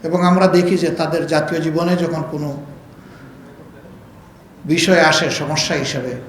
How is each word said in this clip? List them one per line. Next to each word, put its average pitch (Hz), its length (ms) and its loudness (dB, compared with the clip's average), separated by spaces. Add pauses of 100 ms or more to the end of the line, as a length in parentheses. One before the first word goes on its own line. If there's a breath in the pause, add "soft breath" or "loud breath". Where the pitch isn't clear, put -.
এবং 180 220 0
আমরা 185 220 6
দেখি 180 300 4
যে 165 120 0
তাদের 156 380 -2
জাতীয় 156 340 -2
জীবনে 170 340 0
যখন 160 360 -2
কোনো 147 320 -6 (2000 loud breath)
বিষয় 170 360 4
আসে 156 280 2
সমস্যা 151 460 -4
হিসেবে 135 360 -6 (180)